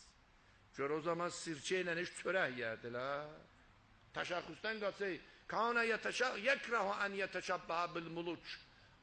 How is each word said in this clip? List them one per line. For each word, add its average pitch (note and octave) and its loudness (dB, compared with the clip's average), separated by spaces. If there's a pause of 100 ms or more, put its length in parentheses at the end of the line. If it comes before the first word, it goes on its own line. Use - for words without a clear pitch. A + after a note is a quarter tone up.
(760)
Gör, C#3+ 0
o D3+ 0
zaman E3+ 0
sirkə E3+ -2
ilə F3 0
heç F3 -2
çörək E3 2
yerdilər. A#2+ -2 (840)
Təşəxxüsdən E3+ -2
qaçay. F#3+ 0 (280)
Kana A3+ 4
yətəşə-, A3 2
yəkrahu A3 4 (100)
ən G3 -2
yətəşəbbəhə F3 0
bil E3 -4
muluk. E3+ -4 (520)